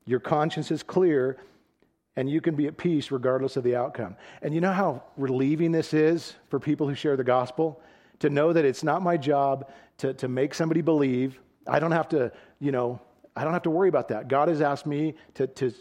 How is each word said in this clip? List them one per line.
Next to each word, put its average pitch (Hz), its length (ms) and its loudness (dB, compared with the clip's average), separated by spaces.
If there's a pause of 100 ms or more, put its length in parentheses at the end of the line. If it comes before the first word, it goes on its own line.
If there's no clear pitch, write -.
Your 123 140 0
conscience 156 540 -2
is 151 100 -4
clear, 143 540 2 (800)
and 135 120 -2
you 156 120 0
can 160 160 -2
be 147 100 0
at 156 100 -6
peace 156 360 -2
regardless 131 440 -2
of 131 60 -2
the 120 140 2
outcome. 117 400 -6 (260)
And 147 100 -4
you 165 80 0
know 190 120 2
how 180 320 -2 (120)
relieving 135 540 0
this 160 240 -2
is 156 400 2 (140)
for 139 100 -4
people 147 300 -2
who 143 80 -4
share 143 200 0
the 131 60 -2
gospel? 127 580 0 (400)
To 147 100 2
know 147 220 4
that 160 120 4
it's 131 180 0
not 160 200 0
my 175 140 2
job 139 540 0 (280)
to, 135 160 -4
to - 120 -6
make 127 260 0
somebody 165 280 0
believe. 135 580 2 (300)
I 135 100 2
don't 160 140 0
have 160 160 0
to, 131 240 0 (260)
you 143 140 -2
know, 123 280 -2 (360)
I 131 80 -4
don't 160 80 0
have 175 100 -2
to 170 80 0
worry 180 180 4
about 147 200 0
that. 113 180 -6
God 139 220 2
has 156 120 0
asked 143 240 0
me 151 300 -2 (200)
to, 131 120 -2
to, 131 340 -4